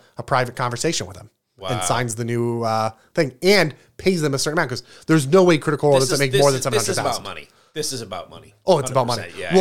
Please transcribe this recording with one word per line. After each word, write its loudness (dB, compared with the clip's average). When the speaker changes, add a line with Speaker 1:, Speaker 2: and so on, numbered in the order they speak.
Speaker 1:
a -12
private -2
conversation -4
with -16
them -20
Speaker 2:
Wow. -10
Speaker 1:
and -2
signs -2
the -6
new, -2
uh, -2
thing -2
and 4
pays 0
them 0
a -2
certain -2
amount, -2
'cause -8
there's 2
no 6
way 6
Critical 0
Role 6
Speaker 2:
This 0
Speaker 1:
doesn't 0
Speaker 2:
is, 0
Speaker 1:
make -4
Speaker 2:
this 2
Speaker 1:
more 6
than 0
Speaker 2:
is, -4
this 0
is -2
about -
Speaker 1:
seven -2
hundred 0
thousand. -6
Speaker 2:
money. -12
This -6
is -8
about -12
money. -20
Speaker 1:
Oh, 6
it's -4
about 2
money. -4
Speaker 2:
Hundred -14
percent. -6
Yeah, 6